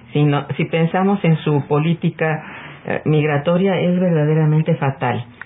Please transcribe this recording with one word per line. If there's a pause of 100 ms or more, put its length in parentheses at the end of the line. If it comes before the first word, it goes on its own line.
(120)
si
no, (100)
si
pensamos
en
su
política, (600)
eh,
migratoria,
es
verdaderamente
fatal. (220)